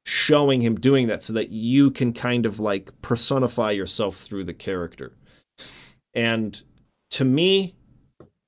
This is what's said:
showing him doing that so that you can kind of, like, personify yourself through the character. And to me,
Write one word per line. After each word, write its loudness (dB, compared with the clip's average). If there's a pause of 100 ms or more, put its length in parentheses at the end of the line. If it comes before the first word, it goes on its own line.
showing 4
him 2
doing 4
that -2
so -6
that -2
you 4
can -2
kind 0
of, -4
like, -2 (100)
personify 0
yourself -4
through -10
the -10
character. -8 (1000)
And -2 (500)
to 0
me, 2 (720)